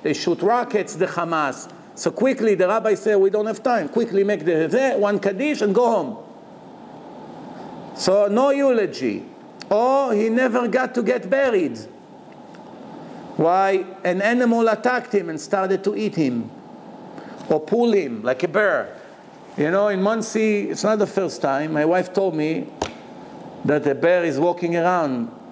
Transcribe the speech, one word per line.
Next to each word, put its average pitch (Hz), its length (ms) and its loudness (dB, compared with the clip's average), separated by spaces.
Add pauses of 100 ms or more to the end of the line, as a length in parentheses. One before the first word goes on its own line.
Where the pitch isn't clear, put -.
they 151 120 0
shoot 170 280 0
rockets, 214 540 0
the 160 100 0
Hamas. 160 680 -4 (240)
So - 140 -2
quickly, 220 460 2
the 180 120 2
rabbi 214 280 2
said, 214 220 2
"We 196 120 6
don't 208 160 0
have 220 160 -4
time. 226 260 0
Quickly 196 360 0
make 196 200 0
the, 156 240 2
the 247 300 2
one 202 220 2
Kaddish 202 420 0
and 208 140 2
go 240 100 6
home." 190 320 0 (1800)
So 202 320 2
no 240 220 2
eulogy. 202 760 0 (440)
Or 254 440 2
he 220 160 2
never 240 380 2
got 247 280 0
to 240 80 0
get 226 260 -2
buried. 214 480 2 (1600)
Why? 190 480 4 (180)
An 180 180 0
animal 233 460 4
attacked 240 460 0
him 180 160 2
and 156 100 -6
started 190 460 0
to 208 100 0
eat 208 200 -2
him, 123 340 0 (1000)
or 156 100 4
pull 233 340 2
him 127 300 0
like 127 200 0
a 175 40 0
bear. 165 520 0 (580)
You 147 120 2
know, 196 200 2
in 190 120 0
Monsey, 220 680 0
it's - 140 -4
not 214 160 2
the 202 80 2
first - 340 -2
time. 147 320 0
My 151 120 2
wife 170 280 2
told 170 220 0
me 156 320 -2 (1000)
that 147 220 2
a 139 80 2
bear 170 300 4
is 139 140 0
walking 170 360 0
around 165 560 0 (200)